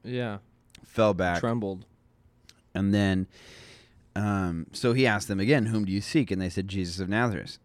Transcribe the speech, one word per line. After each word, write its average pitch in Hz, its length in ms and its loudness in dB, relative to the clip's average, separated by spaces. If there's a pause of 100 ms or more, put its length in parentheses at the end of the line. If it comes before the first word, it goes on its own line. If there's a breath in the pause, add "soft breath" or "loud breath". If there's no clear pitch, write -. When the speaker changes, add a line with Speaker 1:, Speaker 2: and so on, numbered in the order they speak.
Speaker 1:
Yeah. 117 340 -6 (460)
Speaker 2:
fell 107 300 2
back. 87 260 0
Speaker 1:
Trembled. 107 460 -4 (880)
Speaker 2:
And 98 180 2
then, 95 340 2 (880 loud breath)
um, 95 580 -2
so 120 200 0
he 131 140 4
asked 104 220 0
them 98 120 -2
again, 117 260 4
"Whom 110 200 0
do 95 60 -2
you 98 100 0
seek?" 143 280 0
And 92 120 -2
they 92 80 -2
said, 95 180 -4
"Jesus 92 320 -4
of 90 80 -4
Nazareth, 107 560 -2